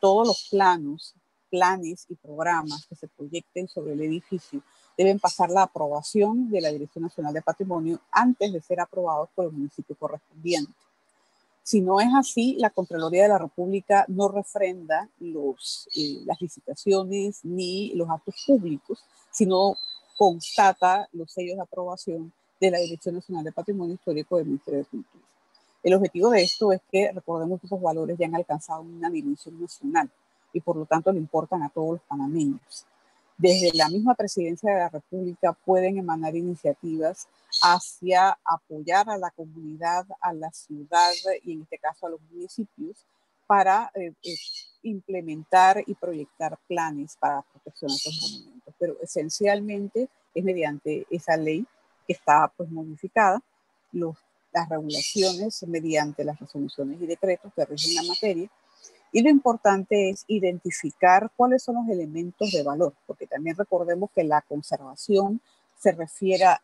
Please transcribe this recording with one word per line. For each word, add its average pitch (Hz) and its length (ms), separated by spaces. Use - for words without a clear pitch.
todos 202 260
los - 240
planos, 175 640
planes 180 580
y 175 60
programas 156 720
que - 80
se 156 140
proyecten 170 600
sobre 151 240
el 147 100
edificio 160 600
deben 196 220
pasar - 320
la 190 120
aprobación 202 880
de 196 100
la 156 100
Dirección 147 340
Nacional 151 300
de 160 80
Patrimonio 170 580
antes 247 420
de 165 80
ser 175 200
aprobados 170 540
por 180 120
el 160 60
municipio 147 440
correspondiente. 156 760
Si - 180
no 185 200
es 233 140
así, 254 440
la 226 120
Contraloría 175 540
de 208 40
la 202 100
República 185 720
no 196 200
refrenda 185 800
los, 151 800
eh, 147 280
las 165 160
licitaciones 190 1040
ni 180 500
los 170 160
actos 160 360
públicos, 185 580
sino 190 460
constata 190 960
los 165 200
sellos 180 240
de 190 60
aprobación 175 680
de 190 100
la 175 80
Dirección 170 360
Nacional 180 280
de 156 100
Patrimonio 175 420
Histórico 160 420
del 160 100
Ministerio 139 340
de 139 40
Cultura. - 400
El 180 120
objetivo 190 340
de 220 140
esto 202 300
es 185 100
que, 196 180
recordemos 170 480
que - 80
esos 185 140
valores 160 380
ya 170 80
han 165 80
alcanzado 160 480
una 170 260
dimensión 156 520
nacional 180 500
y 170 80
por 165 160
lo 156 80
tanto 160 260
le 190 80
importan 160 440
a 143 80
todos 160 220
los 170 100
panameños. 143 840
Desde 180 340
la 160 160
misma 214 260
Presidencia 196 560
de 196 100
la 175 100
República 180 640
pueden 185 420
emanar 160 400
iniciativas 165 880
hacia 180 840
apoyar 165 640
a 208 80
la 180 140
comunidad, 165 760
a 175 140
la 156 160
ciudad 170 600
y 170 80
en 156 100
este 160 160
caso 160 280
a 165 40
los 160 100
municipios - 760
para, 202 480
eh, 175 180
eh, 165 140
implementar 185 1040
y 196 80
proyectar 156 640
planes 156 500
para 143 240
protección - 460
de 139 80
estos - 240
monumentos. - 580
Pero 170 240
esencialmente 202 1040
es 180 100
mediante 151 680
esa 165 260
ley 160 300
que 180 60
está, 151 440
pues, 170 140
modificada, 185 720
los, 165 240
las 170 160
regulaciones 175 1000
mediante 156 580
las 147 140
resoluciones 143 640
y 175 60
decretos 180 480
que - 100
rigen - 300
la - 80
materia. 196 480
Y 226 100
lo 294 80
importante 208 800
es 196 180
identificar 180 1080
cuáles 254 280
son 240 100
los 233 140
elementos 175 640
de 160 100
valor, 147 320
porque - 180
también 160 300
recordemos 180 580
que 180 80
la 151 200
conservación 160 1000
se - 140
refiere 180 540